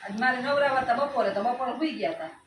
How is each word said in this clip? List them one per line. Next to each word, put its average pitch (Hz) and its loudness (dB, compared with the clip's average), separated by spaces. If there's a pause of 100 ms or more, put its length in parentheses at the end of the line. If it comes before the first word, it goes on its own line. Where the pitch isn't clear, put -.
આજ 208 -6
મારે 254 2
નવરાવા 277 2
તા 247 2
બપોરે, 269 2
તો 202 -2
બપોરે 247 0
સૂઈ 302 -2
ગયા 175 -2
તા. - -10 (140)